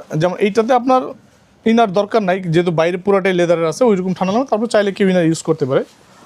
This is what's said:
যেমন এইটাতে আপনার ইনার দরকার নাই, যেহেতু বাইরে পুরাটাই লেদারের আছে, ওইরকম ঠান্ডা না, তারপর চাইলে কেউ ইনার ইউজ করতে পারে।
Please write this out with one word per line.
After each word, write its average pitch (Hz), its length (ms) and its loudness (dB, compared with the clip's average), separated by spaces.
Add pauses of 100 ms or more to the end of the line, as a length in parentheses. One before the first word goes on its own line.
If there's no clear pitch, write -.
(160)
যেমন 175 220 0
এইটাতে 220 360 0
আপনার 254 280 2 (600)
ইনার 226 280 2
দরকার 202 300 0
নাই, 190 180 -2
যেহেতু 175 300 0
বাইরে 165 260 0
পুরাটাই 190 360 0
লেদারের 170 340 0
আছে, 160 180 -2
ওইরকম 185 300 0
ঠান্ডা 190 240 -2
না, 269 60 -2
তারপর 226 220 -2
চাইলে 202 260 0
কেউ 190 160 0
ইনার 180 160 2
ইউজ 160 180 -2
করতে 160 220 -2
পারে। 139 200 -2 (420)